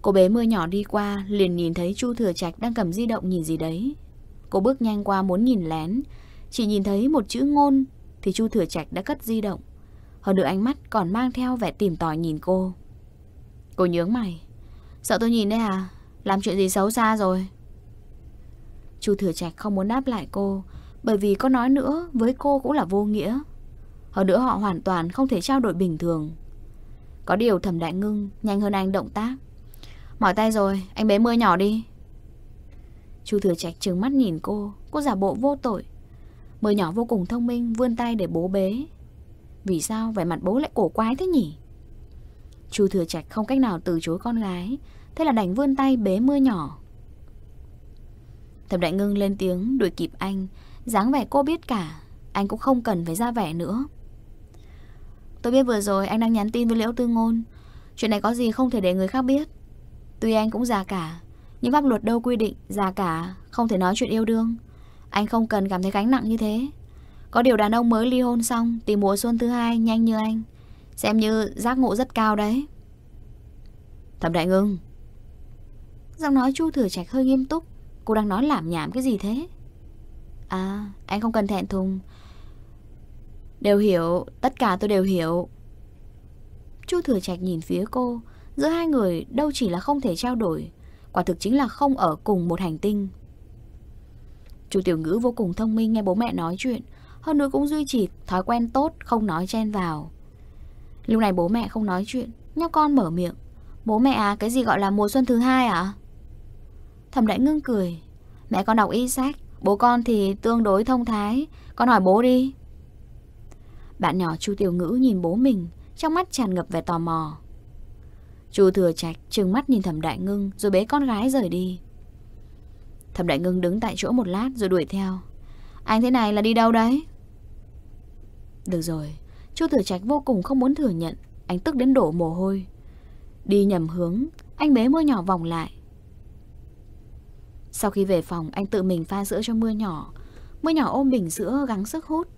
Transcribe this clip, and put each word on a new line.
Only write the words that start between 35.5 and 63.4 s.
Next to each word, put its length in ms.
tội. 220
Mưa 100
nhỏ 220
vô 120
cùng 220
thông 200
minh, 260
vươn 240
tay 180
để 120
bố 220
bế. 380
Vì 160
sao 320
vẻ 120
mặt 180
bố 160
lại 160
cổ 140
quái 280
thế 100
nhỉ? 300
Chu 180
Thừa 160
Trạch 260
không 160
cách 120
nào 220
từ 220
chối 160
con 220
gái, 380
thế 100
là 80
đành 220
vươn 220
tay 200
bế 240
Mưa 160
nhỏ. 420
Thẩm 120
Đại 120
Ngưng 260
lên 180
tiếng 420
đuổi 120
kịp 280
anh, 280
dáng 280
vẻ 180
cô 120
biết 260
cả, 320
anh 160
cũng 100
không 240
cần 220
phải 100
ra 160
vẻ 220
nữa. 320
"Tôi 100
biết 100
vừa 180
rồi 260
anh 140
đang 120
nhắn 180
tin 180
với 100
Liễu 140
Tư 140
Ngôn, 360
chuyện 140
này 100
có 140
gì 160
không 200
thể 100
để 140
người 140
khác 140
biết. 260
Tuy 120
anh 180
cũng 140
già 200
cả, 360
nhưng 100
pháp 120
luật 200
đâu 160
quy 160
định 180
già 220
cả 440